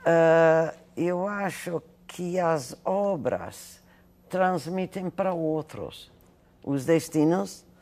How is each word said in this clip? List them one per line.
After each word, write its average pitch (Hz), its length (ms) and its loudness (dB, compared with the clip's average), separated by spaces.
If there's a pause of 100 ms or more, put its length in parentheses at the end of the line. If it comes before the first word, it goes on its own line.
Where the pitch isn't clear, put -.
ah, 165 680 6 (220)
eu 180 320 -2
acho 190 560 -6 (240)
que 180 320 -6
as 156 340 0 (120)
obras 185 960 -4 (480)
transmitem 185 800 -2
para 185 240 -4
outros 156 760 -6 (540)
os 135 220 -4
destinos 165 800 0 (160)